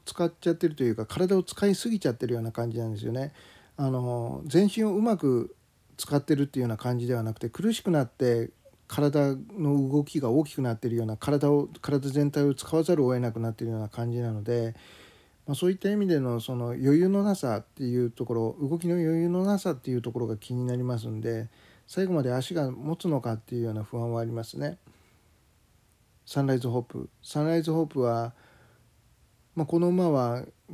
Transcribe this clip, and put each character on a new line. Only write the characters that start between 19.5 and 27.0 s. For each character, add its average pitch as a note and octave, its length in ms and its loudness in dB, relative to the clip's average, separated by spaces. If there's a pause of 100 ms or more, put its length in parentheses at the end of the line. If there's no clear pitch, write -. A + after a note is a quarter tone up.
さ F#3 140 -2
っ C#3+ 60 -2
て C3 120 -10
い B2+ 60 0
う A#2 80 -2
と A#2+ 80 -6
こ A#2+ 80 -4
ろ A#2 80 -2
が A2 100 -4
気 - 160 -10
に B2 140 -2
な B2 80 -2
り B2 80 -2
ま B2 160 -2
す A2+ 80 -8
ん A2 140 -6
で、 A2+ 280 -4 (380)
最 F#3+ 180 -2
後 F#3 80 0
ま D#3 80 2
で B2+ 100 0
足 C3 220 -4
が D3 160 -2
持 C3 260 -6
つ - 120 -6
の D3 120 2
か A2+ 140 -4
っ A2 40 -4
て A#2 180 -10
い A#2+ 60 -2
う - 20 -2
よ A2+ 80 -2
う - 20 -4
な G#2+ 100 -4
不 A#2 140 -8
安 A#2 160 -4
は A#2 80 -2
あ A2+ 40 -4
り A2+ 60 -6
ま A2+ 120 -6
す C#3 160 -12
ね。 D3+ 180 -6 (1500)
サ C#3 200 -2
ン - 20 0
ラ C3+ 80 2
イ B2+ 60 2
ズ B2+ 80 -4
ホ A#2+ 140 -2
ー - 20 -
プ。 - 260 -12 (140)